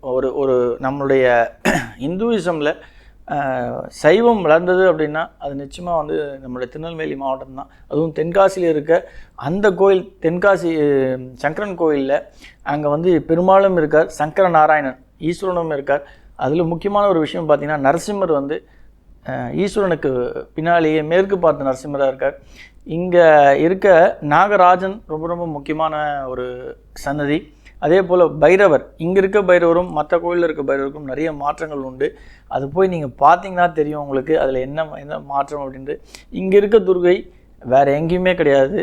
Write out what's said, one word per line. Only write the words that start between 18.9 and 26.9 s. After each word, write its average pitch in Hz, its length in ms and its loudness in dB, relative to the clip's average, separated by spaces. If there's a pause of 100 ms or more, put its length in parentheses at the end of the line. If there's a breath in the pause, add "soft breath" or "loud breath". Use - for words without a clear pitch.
அஹ், 127 300 -8
ஈஸ்வரனுக்கு 180 560 -2 (420)
பின்னாலேயே 160 480 0
மேற்கு 185 380 0
பார்த்த 143 300 0
நரசிம்மரா 139 380 -2
இருக்கார். 135 280 -4 (480 loud breath)
இங்க 175 340 -2 (400)
இருக்க 185 300 2 (340)
நாகராஜன் 185 840 2
ரொம்ப, 156 200 -8
ரொம்ப 175 200 -6
முக்கியமான 156 480 -4 (320)
ஒரு 127 200 -8 (460)